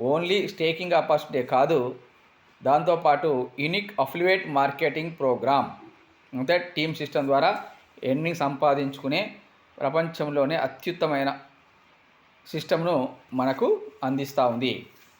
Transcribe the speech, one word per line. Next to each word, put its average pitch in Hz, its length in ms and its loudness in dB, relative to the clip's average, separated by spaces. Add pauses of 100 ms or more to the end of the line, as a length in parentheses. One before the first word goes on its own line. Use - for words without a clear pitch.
Only 170 440 0
స్టేకింగ్ 165 460 -2
ఆపర్చునిటీ 151 540 0
కాదు, 135 500 2 (640)
దాంతోపాటు 147 880 2 (100)
యూనిక్ 180 400 -4
అఫిలియేట్ 180 480 0
మార్కెటింగ్ 147 680 0
ప్రోగ్రామ్, 127 520 2 (680)
అంటే 151 200 2
టీమ్ 160 360 -4
సిస్టమ్ 147 320 -2
ద్వారా 139 380 2 (400)
ఎర్నింగ్ 156 320 0
సంపాదించుకునే 143 1000 -2 (440)
ప్రపంచంలోనే 147 760 0
అత్యుత్తమైన 139 800 -2 (1080)
సిస్టమ్‌ను 165 680 0 (180)
మనకు 135 480 2 (220)
అందిస్తూ 135 420 0
ఉంది. 120 400 -2 (340)